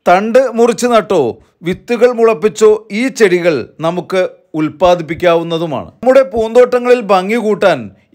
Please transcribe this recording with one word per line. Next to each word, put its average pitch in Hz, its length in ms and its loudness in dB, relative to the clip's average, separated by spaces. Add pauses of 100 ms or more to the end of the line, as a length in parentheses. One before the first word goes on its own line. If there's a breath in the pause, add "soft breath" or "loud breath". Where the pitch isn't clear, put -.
തണ്ട് 208 320 2 (180)
മുറിച്ച് 233 360 2
നട്ടോ 196 260 0 (480 soft breath)
വിത്തുകൾ 233 500 0
മുളപ്പിച്ചോ 214 520 0 (300)
ഈ 240 40 -2 (160)
ചെടികൾ 175 360 2 (300)
നമുക്ക് 175 360 -4 (380)
ഉൽപ്പാദിപ്പിക്കാവുന്നതുമാണ്. 165 1300 -2 (120)
നമ്മുടെ 262 220 4 (100)
പൂന്തോട്ടങ്ങളിൽ 240 680 0 (100)
ഭംഗി 196 340 0
കൂട്ടാൻ 196 340 0 (360 soft breath)